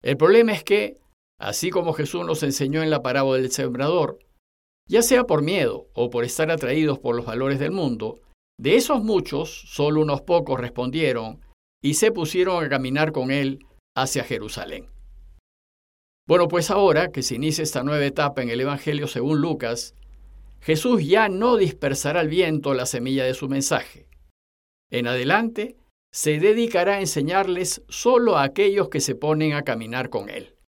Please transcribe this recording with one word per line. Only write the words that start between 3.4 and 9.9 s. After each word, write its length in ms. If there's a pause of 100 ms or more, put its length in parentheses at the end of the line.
del 100
sembrador, 680 (680)
ya 140
sea 240
por 160
miedo 540
o 160
por 140
estar 260
atraídos 480
por 180
los 80
valores 340
del 120
mundo, 500 (380)
de 180
esos 260
muchos, 640
solo 360